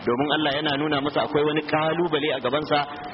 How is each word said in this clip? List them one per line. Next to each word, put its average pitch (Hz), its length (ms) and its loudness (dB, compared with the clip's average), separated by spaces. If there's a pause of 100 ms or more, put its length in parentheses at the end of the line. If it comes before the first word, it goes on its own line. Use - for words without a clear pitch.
domin 127 280 0
Allah 151 240 2
yana 151 200 0
nuna 147 260 0
masa 143 220 0
akwai 147 200 2
wani 151 200 0
kalubale 156 680 0
a 131 80 -2
gabansa 143 400 0 (340)